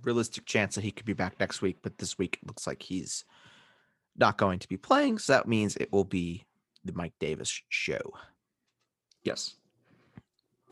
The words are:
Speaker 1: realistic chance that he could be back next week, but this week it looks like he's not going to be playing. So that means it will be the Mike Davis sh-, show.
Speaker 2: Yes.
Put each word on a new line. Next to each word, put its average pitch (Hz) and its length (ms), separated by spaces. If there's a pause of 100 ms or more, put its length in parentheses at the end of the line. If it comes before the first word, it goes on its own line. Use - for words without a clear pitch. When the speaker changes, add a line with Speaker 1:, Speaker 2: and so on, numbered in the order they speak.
Speaker 1:
realistic 117 420
chance 104 300
that 101 80
he 104 80
could - 140
be 101 80
back - 260
next - 220
week, 95 200
but - 160
this - 200
week 90 240
it - 60
looks - 200
like 71 160
he's - 420 (880)
not 110 220
going 95 220
to - 80
be 95 100
playing. 269 400
So - 160
that - 140
means 107 300
it - 140
will 98 120
be 87 420 (400)
the 90 80
Mike 85 260
Davis 78 300
sh-, - 200
show. - 440 (1120)
Speaker 2:
Yes. - 320 (1160)